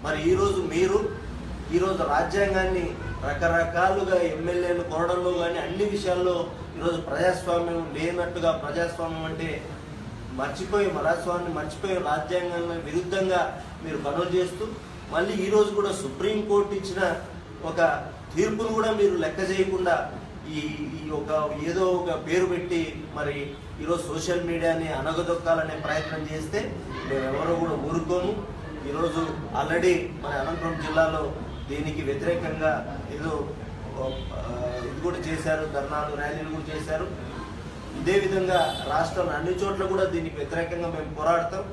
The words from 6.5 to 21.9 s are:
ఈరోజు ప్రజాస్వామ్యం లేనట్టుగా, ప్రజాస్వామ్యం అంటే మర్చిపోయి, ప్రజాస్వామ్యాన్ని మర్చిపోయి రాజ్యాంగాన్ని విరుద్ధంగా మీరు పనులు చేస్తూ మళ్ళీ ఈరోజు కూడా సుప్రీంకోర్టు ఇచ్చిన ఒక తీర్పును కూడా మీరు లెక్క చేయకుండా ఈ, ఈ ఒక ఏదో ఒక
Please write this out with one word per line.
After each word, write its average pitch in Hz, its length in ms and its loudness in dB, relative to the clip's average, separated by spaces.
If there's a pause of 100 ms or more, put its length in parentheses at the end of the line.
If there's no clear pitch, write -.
ఈరోజు 165 220 0
ప్రజాస్వామ్యం 170 960 0
లేనట్టుగా, 170 580 0
ప్రజాస్వామ్యం 160 720 -2
అంటే 160 400 -4 (680)
మర్చిపోయి, 185 560 0
ప్రజాస్వామ్యాన్ని 170 680 0
మర్చిపోయి 151 400 -2
రాజ్యాంగాన్ని 170 960 -2
విరుద్ధంగా 180 720 0 (220)
మీరు 156 120 -4
పనులు 170 400 0
చేస్తూ 185 300 0 (440)
మళ్ళీ 185 240 2
ఈరోజు 202 400 4
కూడా 202 180 2
సుప్రీంకోర్టు 202 800 2
ఇచ్చిన 185 420 0 (500)
ఒక 160 400 2 (320)
తీర్పును 214 320 2
కూడా 220 240 2
మీరు 202 220 6
లెక్క 160 260 0
చేయకుండా 185 720 2 (360)
ఈ, 156 100 -4 (480)
ఈ 151 40 -6
ఒక 151 400 0 (160)
ఏదో 185 200 2
ఒక 175 400 0